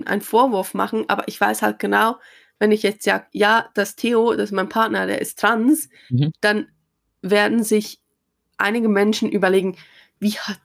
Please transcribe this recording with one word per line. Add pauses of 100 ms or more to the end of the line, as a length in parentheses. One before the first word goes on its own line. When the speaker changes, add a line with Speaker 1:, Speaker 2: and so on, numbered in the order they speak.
Speaker 1:
einen
Vorwurf
machen,
aber
ich
weiß
halt
genau, (400)
wenn
ich
jetzt
sag,
ja,
das
Theo,
das
ist
mein
Partner,
der
ist
trans, (220)
Speaker 2:
Mhm.
Speaker 1:
dann (560)
werden
sich (580)
einige
Menschen
überlegen, (440)
„Wie
hat